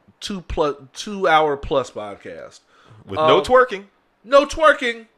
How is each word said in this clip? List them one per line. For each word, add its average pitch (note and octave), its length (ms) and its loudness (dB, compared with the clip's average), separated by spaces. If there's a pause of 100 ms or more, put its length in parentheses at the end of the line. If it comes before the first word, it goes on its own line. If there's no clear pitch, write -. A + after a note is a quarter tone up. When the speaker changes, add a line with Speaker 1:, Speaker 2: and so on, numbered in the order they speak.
(180)
Speaker 1:
two G3 220 -10
plus, D3+ 340 -4 (200)
two G3 340 -6
hour D#3 280 2
plus C#3 340 -4
podcast. G2 680 -16 (440)
Speaker 2:
With - 160 -8
no D#3 180 4
Speaker 1:
Um, G3+ 60 0
Speaker 2:
twerking. B3 400 2 (400)
Speaker 1:
No C#4 200 4
twerking. C4+ 600 0 (120)